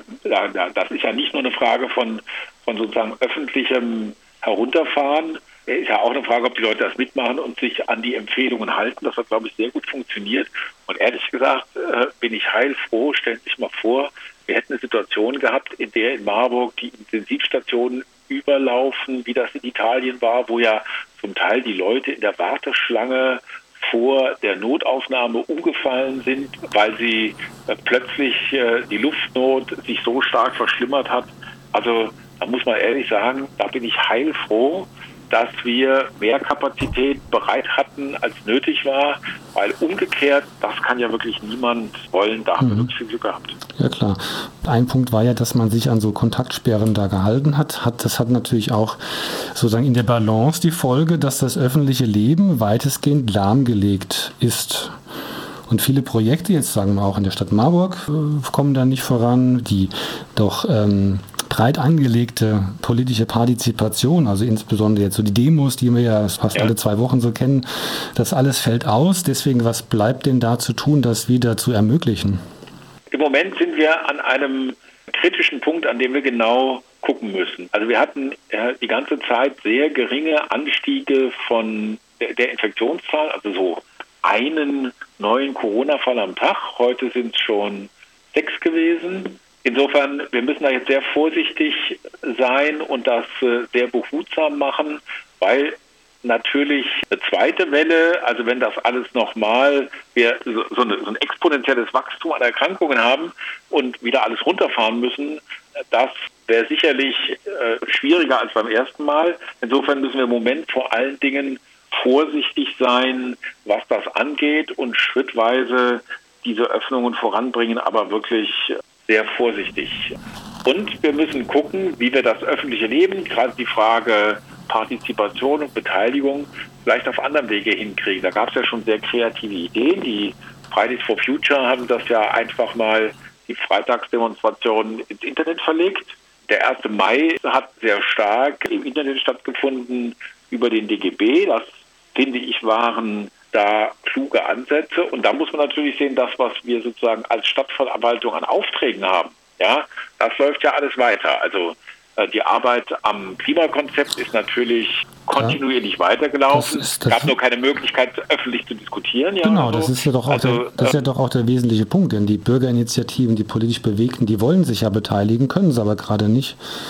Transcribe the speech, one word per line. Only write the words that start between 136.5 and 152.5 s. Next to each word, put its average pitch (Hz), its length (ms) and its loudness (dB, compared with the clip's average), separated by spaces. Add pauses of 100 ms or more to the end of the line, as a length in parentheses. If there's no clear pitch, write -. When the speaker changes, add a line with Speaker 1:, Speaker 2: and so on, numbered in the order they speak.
Speaker 1:
erste - 280 0
Mai 117 560 2
hat 131 260 0 (100)
sehr 104 220 2
stark 120 680 0
im - 140 -2
Internet 139 340 -4
stattgefunden 127 960 -4 (360)
über 120 200 0
den 107 180 0
D 107 80 0
G 98 140 -2
B. 135 340 4
Das, 131 180 2 (520)
finde 135 240 0
ich, 123 240 -6
waren 110 680 0 (200)
da 107 400 2 (140)
kluge - 420 -2
Ansätze. 147 580 -2
Und 131 180 -4
da 107 100 4
muss 147 200 -2
man 147 140 2
natürlich 143 320 -4
sehen, 139 160 0
das, 123 240 0
was 117 140 0 (100)
wir 120 200 -2
sozusagen 113 460 -2
als 113 180 -2
Stadtverwaltung 120 840 -2
an 82 120 -4
Aufträgen 117 600 -2
haben, 92 260 2 (280)
ja, 117 260 4 (340)
das 113 200 0
läuft 143 240 2
ja 143 120 4
alles 143 220 -2
weiter. 104 460 2
Also, 85 320 -2 (420)
äh, 101 120 0
die 107 140 -2
Arbeit 120 440 2 (160)